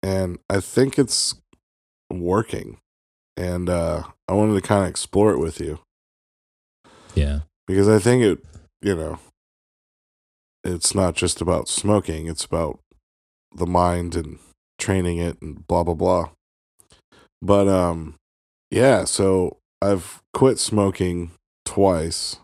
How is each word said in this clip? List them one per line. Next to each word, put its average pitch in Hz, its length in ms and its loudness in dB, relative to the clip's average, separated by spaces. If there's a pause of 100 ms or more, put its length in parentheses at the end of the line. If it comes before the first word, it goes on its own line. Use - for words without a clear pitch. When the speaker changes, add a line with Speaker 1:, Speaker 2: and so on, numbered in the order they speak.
Speaker 1:
and 92 380 -4 (100)
I 98 80 2
think 131 400 0
it's - 380 0 (760)
working. 90 680 -4 (580)
And, 90 340 -4
uh, 82 320 -2 (240)
I - 60 -2
wanted 107 280 4
to - 60 -12
kinda 98 220 2
explore 101 440 2
it 69 60 0
with 80 220 -4
you. 76 180 -8 (1400)
Speaker 2:
Yeah. 73 280 0 (260)
Speaker 1:
Because 98 200 4
I 107 120 6
think 120 240 4
it, 95 200 0 (380)
you 98 140 0
know, 78 240 -8 (1400)
it's 87 280 -4
not 92 220 2
just - 260 -4
about 82 280 -2
smoking, 90 580 -2
it's 80 180 -8
about 82 360 -4 (760)
the 87 120 -4
mind 87 500 0
and - 240 -10 (360)
training 90 420 -2
it 85 220 -4
and - 280 -14
blah, 87 160 2
blah, 85 100 -2
blah. 87 360 0 (1120)
But, 98 280 4
um, 87 480 0 (560)
yeah, 113 320 4
so 95 540 0 (240)
I've 98 380 -2 (140)
quit 131 240 2
smoking 90 720 -2 (340)
twice. 85 800 0